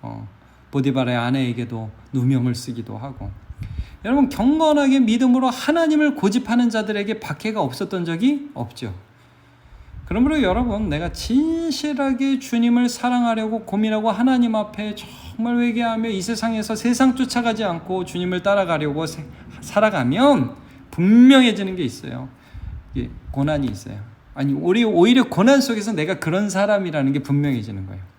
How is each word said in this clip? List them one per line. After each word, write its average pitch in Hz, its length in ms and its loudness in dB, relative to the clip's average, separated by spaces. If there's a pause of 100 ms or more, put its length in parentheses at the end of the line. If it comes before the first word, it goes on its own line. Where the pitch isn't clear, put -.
어, 110 260 -14 (420)
보디발의 131 460 0
아내에게도 120 720 -4 (220)
누명을 127 420 2
쓰기도 113 420 -10
하고. 110 340 -12 (720)
여러분, 269 260 2
경건하게 285 720 4
믿음으로 247 500 4
하나님을 302 640 2
고집하는 240 560 2
자들에게 214 500 -4
박해가 214 400 -6
없었던 175 460 -4
적이 247 480 0
없죠. - 400 -10 (1120)
그러므로 269 360 2
여러분, 214 460 0
내가 165 240 -4
진실하게 277 1300 -2
주님을 240 500 2
사랑하려고 226 760 -2
고민하고 214 460 0
하나님 240 460 2
앞에 208 400 -6
정말 - 640 -6
회개하며 233 500 0
이 196 140 -4
세상에서 220 520 -4
세상 247 400 2
쫓아가지 233 480 -2
않고 185 440 -4
주님을 180 360 -4
따라가려고 165 640 0
세-, 156 200 -10 (340)
살아가면 196 960 2 (340)
분명해지는 214 840 6
게 175 80 -4
있어요. - 440 -10 (680)
예, - 140 -6 (200)
고난이 139 380 -2
있어요. 101 320 -10 (340)
아니, 139 180 -2
우리 175 300 2
오히려 220 460 6
고난 254 320 6
속에서 220 320 -2
내가 165 260 -2
그런 190 320 0
사람이라는 180 640 0
게 147 80 0
분명해지는 120 680 -2
거예요. 95 160 -14 (160)